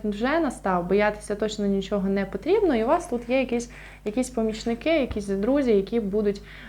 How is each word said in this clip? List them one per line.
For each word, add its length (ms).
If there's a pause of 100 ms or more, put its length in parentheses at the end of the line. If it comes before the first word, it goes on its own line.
він 80
вже 280
настав, 480
боятися 480
точно 300
нічого 440
не 160
потрібно, 500
і 80
у 40
вас 200
тут 220
є 100
якісь, 320 (340)
якісь 240
помічники, 680
якісь 280
друзі, 440
які 280
будуть 420 (280)